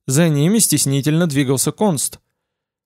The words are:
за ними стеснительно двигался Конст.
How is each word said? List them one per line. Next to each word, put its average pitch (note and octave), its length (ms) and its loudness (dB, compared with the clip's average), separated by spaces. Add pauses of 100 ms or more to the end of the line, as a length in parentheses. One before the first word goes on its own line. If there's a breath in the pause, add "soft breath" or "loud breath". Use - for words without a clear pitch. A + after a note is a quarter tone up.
за D3+ 200 2
ними D#3 300 2
стеснительно D3+ 720 0
двигался C#3 420 0
Конст. - 480 -4 (680)